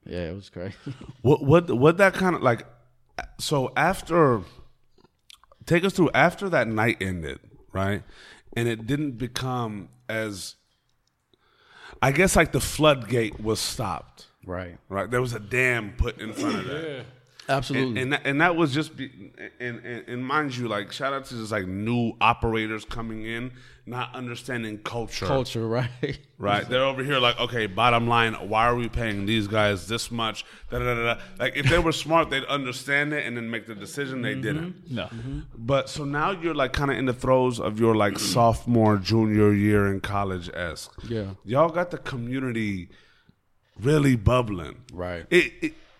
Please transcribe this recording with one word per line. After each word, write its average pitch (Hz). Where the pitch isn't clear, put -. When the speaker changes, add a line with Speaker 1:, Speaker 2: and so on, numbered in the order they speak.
Speaker 1:
Yeah, 87
it 87
was 98
crazy. 92
<laughs> -
Speaker 2:
What, 143
what, 165
what 139
that 190
kind 185
of, -
like, 117
so 135
after, 151
take 170
us 190
through, 175
after 175
that 147
night 113
ended, 87
right? 98
And 117
it 113
didn't 143
become 120
as, 107
I 135
guess, 180
like, 165
the 135
floodgate 120
was 107
stopped. -
Speaker 1:
Right. 90
Speaker 2:
Right. 95
There 123
was 123
a 110
dam 120
put 120
in 110
front -
of -
that. 151
Speaker 3:
Yeah. 131
Speaker 1:
Absolutely. 135
Speaker 2:
And, 117
and 131
that, 143
and 139
that 170
was 160
just, 147
be, 127
and, 120
and, 117
and 123
mind 139
you, 123
like, 104
shout 135
out 139
to -
just, 110
like, 101
new 110
operators 110
coming 113
in, 117
not 120
understanding 120
culture. -
Speaker 1:
Culture, 120
<laughs> -
right. 120
Speaker 2:
Right. 101
They're 127
over 131
here 139
like, 120
"Okay, 120
bottom 117
line, 117
why 110
are 120
we 120
paying 110
these 107
guys 104
this 113
much?" 113
Da, 123
da, 123
da, 117
da. -
Like, 123
if 143
they 170
were 165
smart, 160
they'd 135
understand 139
it 147
and 120
then 117
make 113
the 113
decision. 131
They 107
Speaker 1:
Mm-hmm. 98
Speaker 2:
didn't. 160
Speaker 3:
No. 110
Speaker 1:
Mm-hmm. 127
Speaker 2:
But 131
so 151
now 147
you're, 165
like, 139
kinda 139
in 127
the 123
throes 127
of 107
your, 113
like, 104
<clears throat> 101
sophomore, 113
junior 107
year 104
in 98
college-esque. 92
Speaker 1:
Yeah. 107
Speaker 2:
Y'all 143
got 175
the 151
community 117
really 139
bubbling. 107
Speaker 1:
Right. 87
Speaker 2:
It, 165
it, 151